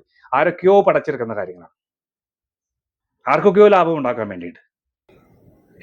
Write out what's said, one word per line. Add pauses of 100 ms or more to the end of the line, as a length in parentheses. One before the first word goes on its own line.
(340)
ആരൊക്കെയോ
പടച്ചെടുക്കുന്ന
കാര്യങ്ങളാണ്, (1500)
ആർക്കൊക്കെയോ
ലാഭം
ഉണ്ടാക്കാൻ
വേണ്ടിയിട്ട്. (1080)